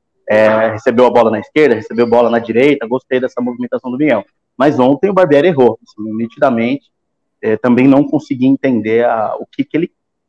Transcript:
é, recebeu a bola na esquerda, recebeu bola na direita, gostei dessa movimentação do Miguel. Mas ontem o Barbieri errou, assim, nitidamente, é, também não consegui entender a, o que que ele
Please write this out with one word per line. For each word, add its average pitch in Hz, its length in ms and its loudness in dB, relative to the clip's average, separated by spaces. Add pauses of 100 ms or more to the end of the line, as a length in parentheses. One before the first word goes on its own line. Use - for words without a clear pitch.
(300)
é, 110 420 2
recebeu 120 340 2
a 120 40 4
bola 117 220 2
na 107 80 -4
esquerda, 139 360 0
recebeu 113 300 -2
bola 117 240 2
na 117 100 0
direita, 117 460 0
gostei 127 340 -4
dessa 123 220 -6
movimentação 123 480 -8
do 123 80 -8
Miguel. 131 260 0 (340)
Mas 135 220 0
ontem 135 300 2
o 202 40 -4
Barbieri 160 340 2
errou, 131 340 2
assim, 107 320 -14
nitidamente, 117 760 -4 (500)
é, 110 140 -2
também 123 320 2
não 139 160 2
consegui 139 420 -4
entender 117 600 0
a, 113 340 -4
o - 60 -14
que - 180 -8
que - 140 -6
ele 170 140 -4 (380)